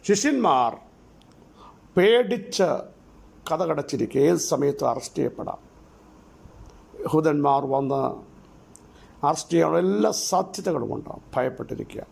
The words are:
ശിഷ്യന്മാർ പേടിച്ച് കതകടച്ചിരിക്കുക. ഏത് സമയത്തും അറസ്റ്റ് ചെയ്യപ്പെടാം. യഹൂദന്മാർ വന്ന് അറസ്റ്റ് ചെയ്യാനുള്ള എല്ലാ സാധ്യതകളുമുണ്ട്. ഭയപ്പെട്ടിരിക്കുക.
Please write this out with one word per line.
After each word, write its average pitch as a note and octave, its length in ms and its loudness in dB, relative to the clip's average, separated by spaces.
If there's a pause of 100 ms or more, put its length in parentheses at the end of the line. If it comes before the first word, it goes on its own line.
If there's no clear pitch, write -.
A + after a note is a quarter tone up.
ശിഷ്യന്മാർ G3+ 640 2 (1200)
പേടിച്ച് G3+ 720 2 (800)
കതകടച്ചിരിക്കുക. D3 840 -2
ഏത് E3+ 200 2
സമയത്തും C#3 420 0
അറസ്റ്റ് B2+ 280 -6
ചെയ്യപ്പെടാം. - 400 -6 (1400)
യഹൂദന്മാർ D3 580 2 (140)
വന്ന് C#3 260 0 (1300)
അറസ്റ്റ് D#3 260 -2
ചെയ്യാനുള്ള E3 320 4
എല്ലാ G#3 260 2 (180)
സാധ്യതകളുമുണ്ട്. F#3 840 -4 (220)
ഭയപ്പെട്ടിരിക്കുക. A#2 640 -6 (100)